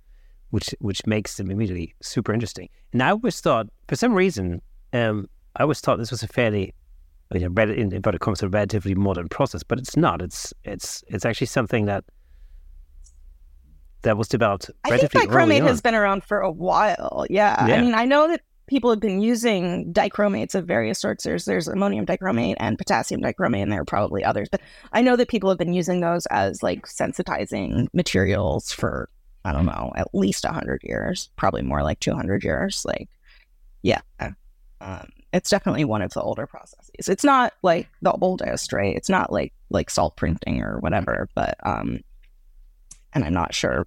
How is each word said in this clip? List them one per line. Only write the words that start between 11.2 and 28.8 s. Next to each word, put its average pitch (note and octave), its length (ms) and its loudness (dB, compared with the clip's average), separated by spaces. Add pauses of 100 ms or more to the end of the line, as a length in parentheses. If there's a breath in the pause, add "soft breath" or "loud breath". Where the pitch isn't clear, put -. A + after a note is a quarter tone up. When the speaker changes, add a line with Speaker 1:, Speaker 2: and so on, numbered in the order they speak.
Speaker 1:
actually A#2 220 -2
something A2+ 380 0
that, G2+ 200 -2 (2000)
that G#2+ 140 2
was A2 120 -2
developed G#2 420 0 (140)
Speaker 2:
I A#2+ 120 2
think - 160 2
Speaker 1:
relatively A4+ 220 2
early D#4+ 240 6
Speaker 2:
dichromate C4+ 80 4
has A#3+ 120 2
Speaker 1:
on. - 20 -12
Speaker 2:
been A#3 140 2
around G3+ 280 2
for G#3 160 0
a F#3+ 120 0
while. F3 800 0
Yeah. G3+ 300 4
I G#3+ 100 4
Speaker 1:
Yeah. A#3+ 120 6
Speaker 2:
mean, B3 120 4
I A3+ 120 2
know C#4+ 240 6
that E4+ 120 0 (260)
people B3 240 2
have A3 80 2
been G3 200 0
using G3 720 0
dichromates G#3 640 2
of F3 140 -2
various A3 320 0
sorts. - 240 -4
There's, E3+ 220 -4
there's F3+ 220 -2
ammonium G3+ 380 -2
dichromate F3 540 -2
and - 180 -2
potassium - 420 -2
dichromate, A#2 440 0
and G#2 80 -2
there F#2 100 -2
are C#2 40 -6
probably G2 380 -2
others. G#2 240 0
But - 140 -4 (320 loud breath)
I A3 80 4
know B3+ 140 6
that A#3+ 120 4
people F#3+ 220 0
have F#3 80 4
been F3 160 0
using F3+ 280 0
those E3+ 260 0
as, G2 340 0
like, - 240 -2
sensitizing G#2+ 1080 -2
materials F#2 800 2
for, - 380 -4 (340)